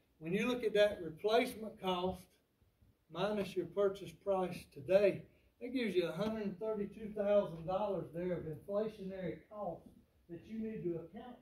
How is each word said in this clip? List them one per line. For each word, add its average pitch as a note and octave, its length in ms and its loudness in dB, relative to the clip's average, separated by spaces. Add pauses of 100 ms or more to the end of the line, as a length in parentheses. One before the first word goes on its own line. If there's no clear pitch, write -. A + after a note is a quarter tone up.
(180)
When D#3+ 140 -6
you A3+ 160 2
look B3 160 0
at G3+ 100 2
that G#3 280 6
replacement G#3+ 800 0
cost F#3 400 0 (920)
minus G3 460 -2
your E3+ 100 0
purchase F#3+ 440 0
price F#3 480 0 (160)
today, F#3 480 4 (400)
that C4 100 -6
gives A3 240 0
you E3+ 120 4
a D#3 40 -4
hundred G#3+ 480 -2
thirty-two G#3+ 560 -4
thousand G3+ 500 2
dollars F#3+ 480 -2
there F3+ 180 -2
of D#3 80 -2
inflationary F#3+ 960 -4 (120)
costs F#3+ 380 -8 (400)
that E3+ 180 -12
you A3 120 -8
need A3 240 -6
to E3+ 140 -2
account A#3+ 460 -12